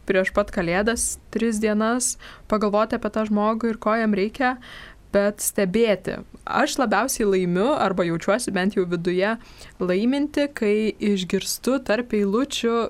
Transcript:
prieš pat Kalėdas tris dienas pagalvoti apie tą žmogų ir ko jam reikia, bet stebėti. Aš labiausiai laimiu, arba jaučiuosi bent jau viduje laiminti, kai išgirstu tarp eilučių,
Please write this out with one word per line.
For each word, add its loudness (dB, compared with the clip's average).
prieš 2
pat 0
Kalėdas -2
tris 0
dienas 0
pagalvoti 0
apie -2
tą -2
žmogų 0
ir -4
ko 0
jam 2
reikia, 0
bet 2
stebėti. 0
Aš 0
labiausiai 0
laimiu, 2
arba 0
jaučiuosi 0
bent 0
jau 2
viduje 0
laiminti, 0
kai 0
išgirstu -2
tarp -2
eilučių, 0